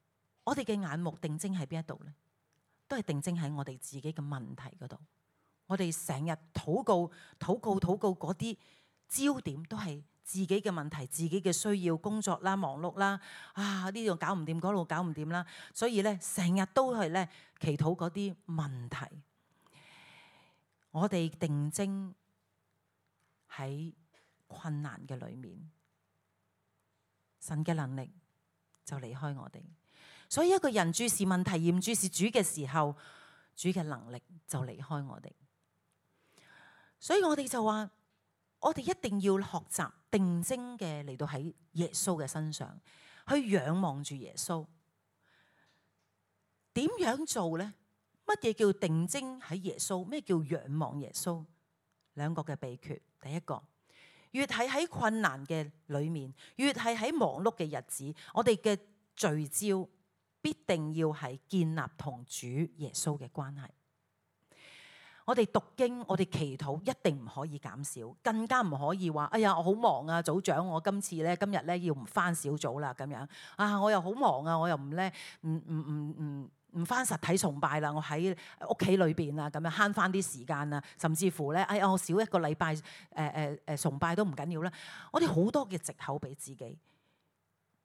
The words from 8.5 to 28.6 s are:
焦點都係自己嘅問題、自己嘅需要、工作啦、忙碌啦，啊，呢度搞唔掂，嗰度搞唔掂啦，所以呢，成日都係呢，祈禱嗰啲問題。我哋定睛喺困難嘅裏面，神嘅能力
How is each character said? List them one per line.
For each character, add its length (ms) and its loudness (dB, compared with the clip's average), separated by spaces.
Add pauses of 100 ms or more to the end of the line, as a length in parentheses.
焦 320 2
點 240 -6
都 140 -8
係 260 -6 (180)
自 240 -2
己 160 4
嘅 80 -2
問 200 -2
題、 180 -6
自 200 -2
己 140 0
嘅 100 2
需 340 2
要、 120 4
工 240 -2
作 200 0
啦、 140 2
忙 240 -2
碌 200 -4
啦， 200 2 (340)
啊， 360 -2
呢 180 -4
度 80 4
搞 200 0
唔 100 -2
掂， 140 0
嗰 140 2
度 120 2
搞 160 -2
唔 120 -2
掂 160 -6
啦， 160 -2 (280)
所 140 2
以 140 2
呢， 200 4
成 340 2
日 80 4 (100)
都 200 4
係 160 2
呢， 180 0 (320)
祈 160 2
禱 200 2
嗰 140 -2
啲 260 -4 (100)
問 440 -4
題。 340 -10 (1700)
我 180 2
哋 200 2
定 420 0
睛 420 -4 (1400)
喺 420 -8 (540)
困 380 -6
難 240 -10
嘅 80 -8
裏 200 -12
面， 360 -16 (1700)
神 260 -4
嘅 80 2
能 220 -2
力 160 -8 (720)